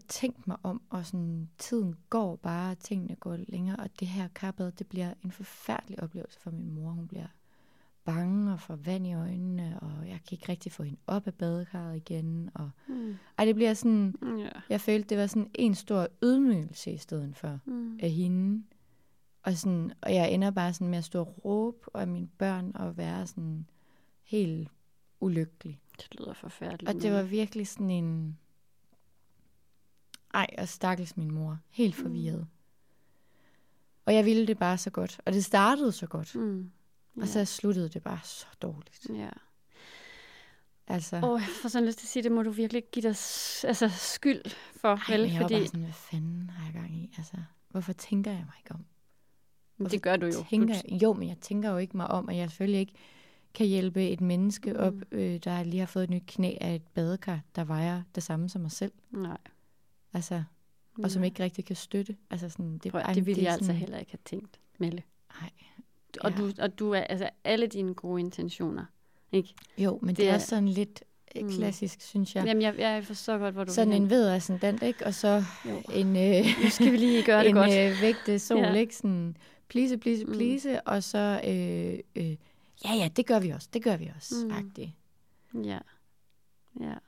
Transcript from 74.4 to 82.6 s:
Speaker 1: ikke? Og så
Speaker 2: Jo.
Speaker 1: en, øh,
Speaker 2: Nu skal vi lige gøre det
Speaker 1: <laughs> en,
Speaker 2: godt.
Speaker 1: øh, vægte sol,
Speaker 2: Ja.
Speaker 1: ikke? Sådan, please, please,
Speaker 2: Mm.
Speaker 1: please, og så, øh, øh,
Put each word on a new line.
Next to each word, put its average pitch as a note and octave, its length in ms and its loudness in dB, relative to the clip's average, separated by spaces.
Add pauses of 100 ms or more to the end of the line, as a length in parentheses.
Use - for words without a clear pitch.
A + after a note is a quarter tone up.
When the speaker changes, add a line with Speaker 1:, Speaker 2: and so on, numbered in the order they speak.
Speaker 1:
ikke? A#3+ 220 0
Og G3+ 80 0
så G3+ 300 4 (220)
Speaker 2:
Jo. G#3+ 160 -6 (120)
Speaker 1:
en, G3 140 4
øh, F#3+ 380 8 (180)
Speaker 2:
Nu G#3+ 60 8
skal A#3+ 220 8
vi B3 60 6
lige A#3 280 6
gøre G#3+ 180 8
det G#3+ 60 10
Speaker 1:
<laughs> - 0 -
en, G3+ 60 8
Speaker 2:
godt. G3+ 160 10
Speaker 1:
øh, G3 300 6
vægte G#3+ 380 4
sol, A3+ 200 2
Speaker 2:
Ja. F#3+ 140 6
Speaker 1:
ikke? A3 220 4
Sådan, E3+ 420 0 (300)
please, B3+ 300 2
please, A3+ 280 0
Speaker 2:
Mm. - 80 -4
Speaker 1:
please, B3+ 480 0
og G3 220 0
så, G#3 440 0
øh, F3+ 520 -2 (240)
øh, E3 60 -2 (560)